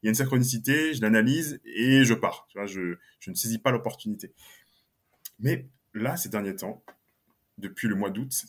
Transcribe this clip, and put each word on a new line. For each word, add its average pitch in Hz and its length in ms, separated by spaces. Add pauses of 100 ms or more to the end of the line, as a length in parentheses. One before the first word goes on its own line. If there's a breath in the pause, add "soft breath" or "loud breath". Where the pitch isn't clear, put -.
il - 40
y - 20
a - 20
une 110 60
synchronicité, 131 760
je 127 80
l'analyse, 123 640
et 127 400
je 117 80
pars. - 360
Tu - 80
vois, 101 80
je, 92 300 (240 soft breath)
je - 100
ne 90 60
saisis 113 240
pas 131 120
l'opportunité. 107 640 (1040 soft breath)
Mais 131 280 (260)
là, 123 220
ces 175 140
derniers 98 260
temps, 95 280 (720)
depuis 98 320
le 101 60
mois 101 140
d'août 120 220 (180)